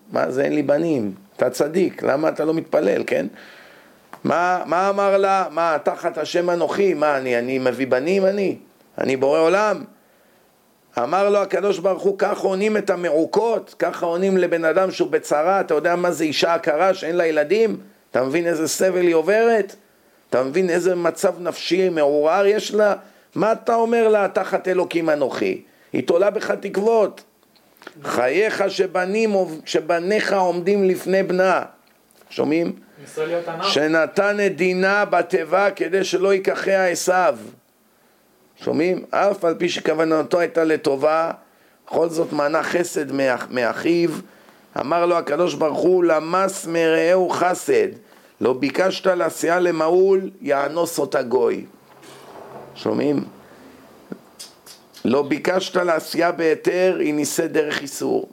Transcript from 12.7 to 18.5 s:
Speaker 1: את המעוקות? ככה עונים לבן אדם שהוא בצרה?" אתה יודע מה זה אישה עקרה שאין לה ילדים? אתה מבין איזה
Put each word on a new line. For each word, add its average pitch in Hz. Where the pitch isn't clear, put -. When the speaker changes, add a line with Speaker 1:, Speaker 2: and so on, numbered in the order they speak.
Speaker 1:
את 202
המעוקות? 175
ככה 170
עונים 185
לבן 170
אדם 175
שהוא 180
בצרה?" 165
אתה 180
יודע 160
מה 175
זה 156
אישה 160
עקרה 170
שאין 165
לה 175
ילדים? 165
אתה 120
מבין 160
איזה 160